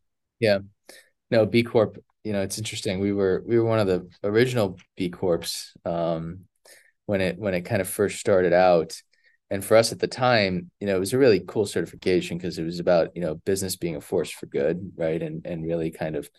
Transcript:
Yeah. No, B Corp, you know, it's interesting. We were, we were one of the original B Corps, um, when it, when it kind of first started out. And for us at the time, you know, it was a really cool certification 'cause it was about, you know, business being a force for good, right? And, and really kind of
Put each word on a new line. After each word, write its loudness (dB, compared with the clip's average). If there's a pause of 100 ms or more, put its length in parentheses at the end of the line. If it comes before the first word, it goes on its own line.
(400)
Yeah. 4 (680)
No, 4
B 2
Corp, 0 (200)
you -6
know, 0
it's -6
interesting. -4
We 0
were, 2
we 2
were 2
one 2
of 2
the 0 (140)
original 2 (180)
B -2
Corps, -4 (120)
um, -4 (600)
when 0
it, -2
when -4
it -2
kind -2
of -4
first -2
started 2
out. 4 (540)
And -8
for 4
us 6
at -10
the 0
time, 0
you -6
know, 2
it 2
was -2
a 0
really 6
cool -2
certification -2
'cause -6
it -4
was -6
about, 2
you -8
know, -2
business -4
being -6
a -12
force -4
for -14
good, -4
right? -2
And, -8
and -8
really -4
kind -6
of -8